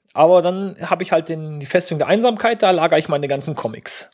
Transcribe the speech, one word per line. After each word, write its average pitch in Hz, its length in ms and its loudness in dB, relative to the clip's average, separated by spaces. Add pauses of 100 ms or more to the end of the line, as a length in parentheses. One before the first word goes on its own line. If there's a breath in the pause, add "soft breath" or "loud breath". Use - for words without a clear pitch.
(140)
Aber 170 280 4
dann 185 380 -4
hab 175 220 -4
ich 185 100 -6
halt 165 160 2
den, 156 320 -8
die 139 60 -10
Festung 170 320 0
der 147 100 0
Einsamkeit, 226 540 2
da 196 80 6
lagere 160 280 4
ich 160 100 0
meine 147 200 0
ganzen 139 260 -4
Comics. - 600 -8